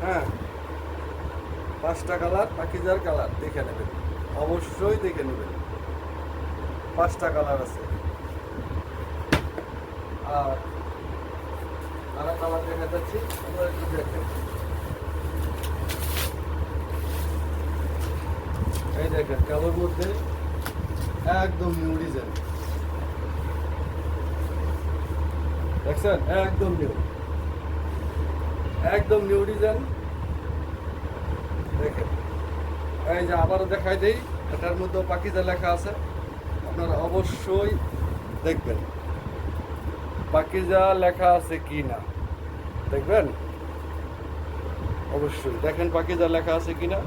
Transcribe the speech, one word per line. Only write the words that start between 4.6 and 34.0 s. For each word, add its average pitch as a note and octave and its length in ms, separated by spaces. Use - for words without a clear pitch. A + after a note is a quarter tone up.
দেখে E3 240
নেবেন, - 220
পাঁচটা E3+ 380
কালার C#3+ 300
আছে। - 160
আর C3+ 160
আরেকটা E3 220
কালার E3 280
দেখা D#3+ 240
যাচ্ছে, F3 240
আপনারা C5+ 260
একটু - 140
দেখেন। - 280
এই D#3+ 140
দেখেন, C#3+ 240
কালোর E3 320
মধ্যে F3 260
একদম F3 360
নিউ D#3+ 220
ডিজাইন, C3+ 280
দেখছেন? E3 320
একদম F#3 340
নিউ, C#3+ 140
একদম G#3 340
নিউ G3 120
ডিজাইন। G#3+ 300
দেখেন, - 280
এই F3+ 140
যে F3 60
আবারও F#3+ 300
দেখাই F#3+ 300